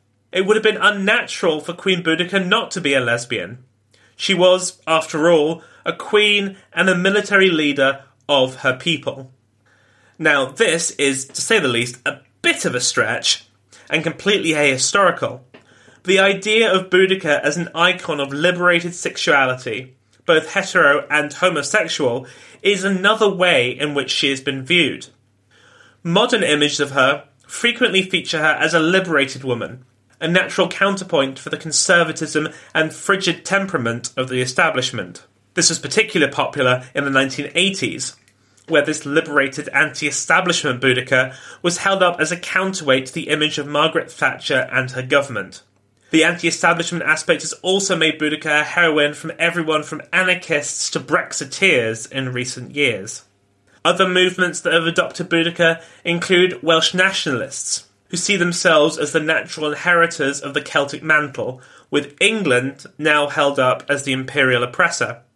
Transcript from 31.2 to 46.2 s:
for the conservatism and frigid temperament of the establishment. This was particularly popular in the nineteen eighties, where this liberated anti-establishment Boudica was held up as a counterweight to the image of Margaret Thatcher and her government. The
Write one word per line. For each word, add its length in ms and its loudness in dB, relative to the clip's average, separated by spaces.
for 100 -14
the 60 -4
conservatism 920 0
and 220 0
frigid 500 -2
temperament 720 -2
of 120 -4
the 120 -2
establishment. 800 -2
This 140 2
was 100 0
particularly 540 0
popular 520 0
in 100 -2
the 60 -2
nineteen 440 0
eighties, 640 -2
where 120 4
this 240 -2
liberated 640 0
anti-establishment 1120 0
Boudica 540 2
was 180 -2
held 240 0
up 160 4
as 140 0
a 60 -4
counterweight 680 0
to 60 -14
the 160 -6
image 300 -2
of 80 -6
Margaret 440 0
Thatcher 640 -2
and 200 -2
her 100 -6
government. 580 -2
The 140 4